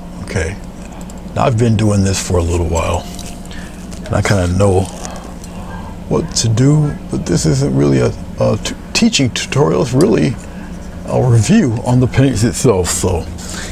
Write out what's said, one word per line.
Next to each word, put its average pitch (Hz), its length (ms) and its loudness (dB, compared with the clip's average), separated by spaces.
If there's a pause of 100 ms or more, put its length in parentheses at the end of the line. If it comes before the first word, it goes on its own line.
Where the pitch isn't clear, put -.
(240)
Okay, 95 320 -4 (800)
now - 80 -2
I've 120 140 2
been 113 180 4
doing 101 300 2
this 95 200 -2
for 90 120 0
a 87 60 2
little 85 240 0
while, 82 380 -2 (1000)
and - 100 -4
I 101 60 2
kinda 95 260 2
know 92 340 2 (1300)
what - 300 -2
to 117 100 0
do, 143 480 4 (160)
but - 140 -4
this 165 200 0
isn't 139 300 2
really 139 240 4
a, 117 140 2 (260)
a - 240 2
t-, - 120 -6 (180)
teaching 208 380 2
tutorial. - 500 2
It's 123 100 0
really 151 440 4 (760)
a 123 140 2
review 127 480 4 (140)
on 123 160 4
the 127 60 4
paints 127 360 2
itself, 98 460 2
so 87 360 0 (460)